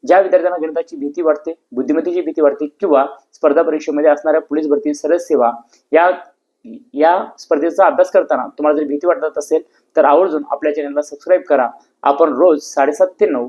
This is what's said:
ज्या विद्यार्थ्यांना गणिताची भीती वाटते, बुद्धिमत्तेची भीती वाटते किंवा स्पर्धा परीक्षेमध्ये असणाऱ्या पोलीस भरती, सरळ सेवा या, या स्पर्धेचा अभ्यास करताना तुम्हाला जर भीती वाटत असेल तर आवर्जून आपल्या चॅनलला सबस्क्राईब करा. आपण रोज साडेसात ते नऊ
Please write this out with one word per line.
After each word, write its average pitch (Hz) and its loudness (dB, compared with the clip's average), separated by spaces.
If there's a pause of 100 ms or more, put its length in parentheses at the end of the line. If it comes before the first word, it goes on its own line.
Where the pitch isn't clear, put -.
ज्या 190 6
विद्यार्थ्यांना 180 0
गणिताची 160 -8
भीती 147 -8
वाटते, 156 -2 (180)
बुद्धिमत्तेची 156 -2
भीती 160 -4
वाटते 143 0
किंवा 147 0 (260)
स्पर्धा 151 2
परीक्षेमध्ये 156 0
असणाऱ्या 151 0
पोलीस 151 -4
भरती, 143 -2
सरळ 156 -2
सेवा 135 0 (400)
या, 170 4 (840)
या 165 2 (140)
स्पर्धेचा 170 0
अभ्यास 175 2
करताना 151 0
तुम्हाला 151 -2
जर 151 -4
भीती 147 -4
वाटत 156 -2
असेल 156 -2 (340)
तर - 4
आवर्जून 151 2
आपल्या 147 -4
चॅनलला 147 -6
सबस्क्राईब 165 -2
करा. 131 0 (320)
आपण 143 2
रोज 151 2
साडेसात 143 0 (140)
ते 208 2
नऊ 127 -4